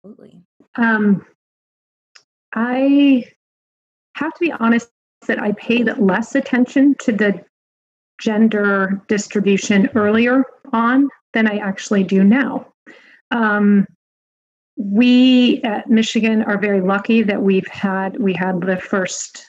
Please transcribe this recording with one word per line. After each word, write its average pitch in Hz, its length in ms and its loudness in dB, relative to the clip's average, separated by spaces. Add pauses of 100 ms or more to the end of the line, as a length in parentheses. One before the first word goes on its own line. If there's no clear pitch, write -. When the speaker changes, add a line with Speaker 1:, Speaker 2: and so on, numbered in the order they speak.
Speaker 1:
Absolutely. - 360 -20 (360)
Speaker 2:
Um, 214 500 0 (1300)
I 262 720 2 (920)
have 311 180 -8
to - 60 -20
be 339 120 0
honest 226 380 0 (360)
that - 140 -4
I 208 120 -2
paid 233 340 -2 (120)
less 196 360 0
attention 269 680 2
to 233 120 -2
the 202 320 -2 (760)
gender 208 880 0
distribution 202 880 0
earlier 233 500 2 (280)
on 247 360 2 (240)
than 226 140 0
I 208 120 -4
actually 196 460 -2
do 190 200 2
now. 240 420 2 (640)
Um, 208 560 2 (920)
we 247 840 2
at 220 280 -6
Michigan 220 520 0
are 208 160 -4
very 202 220 -2
lucky 202 420 0
that 202 200 -2
we've 196 260 0
had, 190 500 -6
we 196 140 -2
had 180 300 -4
the 185 180 -4
first - 680 -8